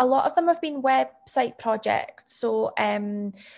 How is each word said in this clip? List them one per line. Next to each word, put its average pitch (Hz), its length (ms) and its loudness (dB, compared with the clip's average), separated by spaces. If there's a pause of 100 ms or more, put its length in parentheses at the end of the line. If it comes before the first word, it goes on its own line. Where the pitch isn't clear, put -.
a 247 40 6
lot 262 220 4
of 311 80 -4
them 339 140 2
have 339 120 2
been 294 220 -6
website 262 760 0
projects. - 760 -4
So, 220 420 -2
um, 208 560 -2 (240)